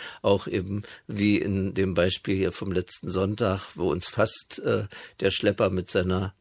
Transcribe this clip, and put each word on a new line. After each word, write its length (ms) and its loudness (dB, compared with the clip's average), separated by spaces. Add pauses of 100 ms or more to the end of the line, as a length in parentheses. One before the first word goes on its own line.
(220)
auch 240 2
eben 380 -2 (240)
wie 300 4
in 360 0
dem 200 0
Beispiel 420 2
hier 160 0
vom 180 -6
letzten 380 -2
Sonntag, 640 0
wo 160 0
uns 160 0
fast, 540 0
äh, 240 0 (340)
der 140 2
Schlepper 380 2
mit 200 -2
seiner 500 0